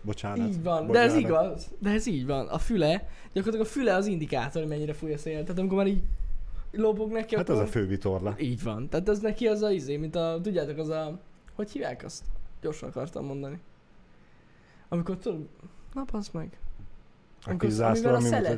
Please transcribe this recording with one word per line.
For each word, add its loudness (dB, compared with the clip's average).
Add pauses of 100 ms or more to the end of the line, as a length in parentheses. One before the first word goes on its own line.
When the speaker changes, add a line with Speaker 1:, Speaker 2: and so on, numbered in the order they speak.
Speaker 1:
Bocsánat. -2
Speaker 2:
Így -2
van, 0
de 8
ez 8
Speaker 1:
Bocsánat. 4
Speaker 2:
igaz. 2 (100)
De 0
ez 2
így 0
van. 0
A -2
füle, 2 (240)
gyakorlatilag 0
a -4
füle 4
az 2
indikátor, -2
hogy -2
mennyire -2
fúj -4
a -4
szél. -4
Tehát -4
amikor 2
már 4
így 4 (680)
lopog 2
neki, -2
Speaker 1:
Hát 2
az 4
Speaker 2:
akkor 4
Speaker 1:
a -2
fő 2
vitorla. 0
Speaker 2:
Így -2
van. -4
Tehát -2
az 4
neki 0
az 2
a 2
izé, -2
mint -4
a, 0
tudjátok, -2
az -4
a, -4 (360)
hogy -6
hívják -6
azt? -12 (380)
Gyorsan -6
akartam -6
mondani. -8 (1300)
Amikor -2
tudod, -4 (460)
na -6
bazd -4
meg. -8 (880)
Speaker 1:
A -4
Speaker 2:
Amikor 2
Speaker 1:
kis 2
Speaker 2:
az, 4
Speaker 1:
zászló, 4
Speaker 2:
amivel 8
a 6
Speaker 1:
ami 4
Speaker 2:
szelet 4